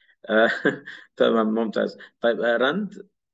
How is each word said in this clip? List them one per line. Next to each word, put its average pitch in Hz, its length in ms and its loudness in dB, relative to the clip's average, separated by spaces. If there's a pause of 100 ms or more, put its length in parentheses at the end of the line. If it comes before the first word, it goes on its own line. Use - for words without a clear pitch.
(280)
آه، 110 200 4
<laughs> - 380 -2 (300)
تمام، 113 380 2
ممتاز. 107 440 -2 (220)
طيب، 117 200 0
آه، 117 160 0
رند، 160 520 -2 (240)